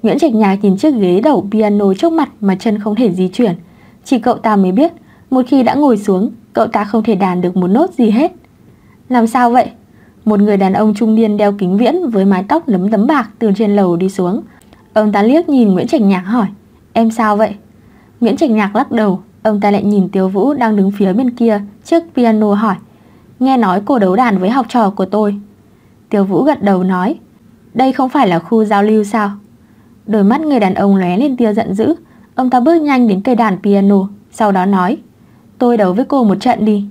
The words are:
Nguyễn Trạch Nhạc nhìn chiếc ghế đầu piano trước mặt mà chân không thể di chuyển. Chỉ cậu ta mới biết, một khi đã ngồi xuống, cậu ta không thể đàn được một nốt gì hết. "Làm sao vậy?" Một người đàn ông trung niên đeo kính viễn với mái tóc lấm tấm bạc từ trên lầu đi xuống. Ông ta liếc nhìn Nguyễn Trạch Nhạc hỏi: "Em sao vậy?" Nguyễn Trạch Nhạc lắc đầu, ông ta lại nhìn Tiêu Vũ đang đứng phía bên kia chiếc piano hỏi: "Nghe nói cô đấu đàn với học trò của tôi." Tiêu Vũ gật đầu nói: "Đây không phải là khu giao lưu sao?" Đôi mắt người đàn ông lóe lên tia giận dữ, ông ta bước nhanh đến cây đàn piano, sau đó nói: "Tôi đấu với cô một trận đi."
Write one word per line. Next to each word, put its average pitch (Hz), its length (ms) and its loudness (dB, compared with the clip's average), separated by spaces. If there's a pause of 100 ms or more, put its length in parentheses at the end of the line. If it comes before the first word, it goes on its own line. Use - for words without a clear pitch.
Nguyễn 226 160 0
Trạch 285 160 0
Nhạc 202 280 2
nhìn 196 140 2
chiếc 294 180 0
ghế 190 260 0
đầu 233 300 0
piano 208 440 0
trước 330 180 0
mặt 311 160 0 (120)
mà 202 140 0
chân 208 240 -2
không 208 160 -4
thể 214 180 0
di 185 160 -2
chuyển. 185 260 0 (500)
Chỉ 254 140 0
cậu 226 160 0
ta 214 220 0
mới 185 160 2
biết, 302 200 2 (380)
một 254 180 0
khi 277 140 2
đã 233 120 0
ngồi 269 240 2
xuống, 202 320 -2 (220)
cậu 226 140 0
ta 214 180 -4
không 220 180 -2
thể 226 120 0
đàn 180 260 -2
được 180 160 -2
một 180 100 0
nốt 277 320 0
gì 226 120 2
hết. 277 220 0 (760)
"Làm 240 180 2
sao 240 240 0
vậy?" 240 200 0 (540)
Một 208 160 2
người 208 160 2
đàn 190 160 0
ông 214 220 0
trung 220 200 0
niên 220 220 2
đeo 208 160 0
kính 190 240 -2
viễn 269 340 0
với 196 140 0
mái 190 240 2
tóc 320 200 -2
lấm 196 220 0
tấm 220 160 0
bạc 277 320 -2
từ 220 180 0
trên 208 200 0
lầu 180 200 2
đi 185 120 -2
xuống. 190 340 -4 (500)
Ông 214 200 0
ta 202 100 0
liếc 311 260 2
nhìn 254 200 2
Nguyễn 185 180 0
Trạch 294 140 -2
Nhạc 254 200 2
hỏi: 202 260 -2 (460)
"Em 226 180 2
sao 220 260 0
vậy?" 208 180 0 (680)
Nguyễn 233 160 0
Trạch 302 140 0
Nhạc 214 260 0
lắc 269 160 -2
đầu, 208 280 0 (220)
ông 208 180 0
ta 208 100 2
lại 202 120 0
nhìn 202 260 0
Tiêu 190 200 0
Vũ 202 260 0
đang 226 220 -2
đứng 196 140 0
phía 196 220 -2
bên 247 180 0
kia 226 300 -2 (240)
chiếc 330 180 0 (120)
piano 214 400 2
hỏi: 208 200 -2 (680)
"Nghe 262 160 2
nói 196 280 0
cô 262 140 0
đấu 185 180 2
đàn 226 220 2
với 185 120 0
học 254 180 -2
trò 220 220 0
của 196 140 -4
tôi." 208 300 -2 (720)
Tiêu 202 160 0
Vũ 190 180 0
gật 269 200 0
đầu 190 220 0
nói: 185 340 -2 (560)
"Đây 262 180 0
không 262 160 -2
phải 247 200 0
là 170 100 0
khu 220 260 0
giao 208 180 0
lưu 214 220 2
sao?" 202 260 -4 (760)
Đôi 208 180 0
mắt 240 160 2
người 294 200 0
đàn 185 140 0
ông 196 220 2
lóe 180 200 0
lên 262 200 -2
tia 233 160 0
giận 202 220 -4
dữ, 233 200 0 (400)
ông 254 160 -2
ta 254 100 2
bước 320 220 0
nhanh 262 260 2
đến 190 120 0
cây 254 140 0
đàn 208 280 0
piano, 202 460 2 (240)
sau 208 200 0
đó 185 140 0
nói: 196 320 0 (600)
"Tôi 240 180 2
đấu 190 160 2
với 226 120 -2
cô 269 200 0
một 196 100 2
trận 214 300 -2
đi." 208 260 0